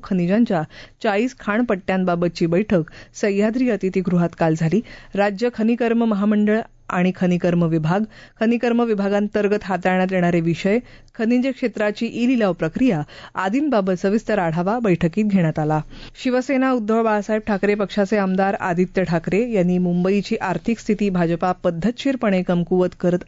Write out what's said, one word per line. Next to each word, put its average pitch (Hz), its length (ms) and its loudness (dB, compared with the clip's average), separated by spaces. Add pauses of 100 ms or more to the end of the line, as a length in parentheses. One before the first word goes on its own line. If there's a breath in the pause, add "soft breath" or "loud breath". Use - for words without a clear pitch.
खनिजांच्या 185 580 2 (420 loud breath)
चाळीस 226 360 0
खाणपट्ट्यांबाबतची 185 1080 0
बैठक 170 460 0 (300 loud breath)
सह्याद्री 220 480 0
अतिथीगृहात 185 600 0 (100)
काल 160 180 2
झाली. 160 240 2 (340 loud breath)
राज्य 202 380 0
खनिकर्म 233 500 0
महामंडळ 214 560 2 (300)
आणि 185 260 2
खनिकर्म 175 480 2
विभाग, 165 400 0 (360 loud breath)
खनिकर्म 233 420 2
विभागांतर्गत 208 800 0
हाताळण्यात 185 480 0
येणारे 175 300 2
विषय, 170 380 0 (360 loud breath)
खनिज 240 320 0
क्षेत्राची 214 580 -2
ई 233 220 -2
लिलाव 226 260 2
प्रक्रिया 170 480 0 (340 loud breath)
आदींबाबत 196 640 0
सविस्तर 208 380 0
आढावा 175 400 0
बैठकीत 185 460 0
घेण्यात 180 340 2
आला. 156 200 0 (440 loud breath)
शिवसेना 262 480 0
उद्धव 226 320 0
बाळासाहेब 214 440 0
ठाकरे 202 280 0
पक्षाचे 202 420 0
आमदार 190 360 0
आदित्य 185 500 0
ठाकरे 170 360 0 (120)
यांनी 180 260 2
मुंबईची 180 640 0
आर्थिक 185 380 -2
स्थिती 202 300 0
भाजपा 175 420 0
पद्धतशीरपणे 190 920 -2
कमकुवत 180 460 2 (100)
करत 175 280 0